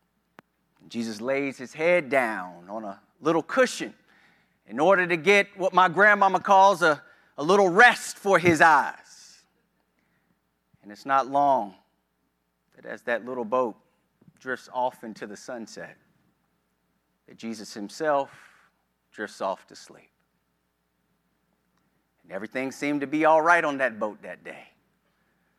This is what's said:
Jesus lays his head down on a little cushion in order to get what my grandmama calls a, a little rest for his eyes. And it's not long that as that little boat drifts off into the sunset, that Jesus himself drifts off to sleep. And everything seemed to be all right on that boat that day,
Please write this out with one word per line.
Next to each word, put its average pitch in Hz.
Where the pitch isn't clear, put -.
Jesus 113
lays 135
his 123
head 160
down 95
on 110
a 101
little 160
cushion -
in 113
order 180
to 175
get 196
what 185
my 185
grandmama 196
calls 196
a, 151
a 143
little 190
rest 220
for 196
his 165
eyes. -
And 101
it's 101
not 135
long 135
that 123
as 113
that 117
little 123
boat 120
drifts 127
off 127
into 113
the 101
sunset, 98
that -
Jesus 110
himself 139
drifts -
off 95
to -
sleep. -
And -
everything 123
seemed 143
to 139
be 151
all 156
right 170
on 143
that 117
boat 107
that 87
day, 78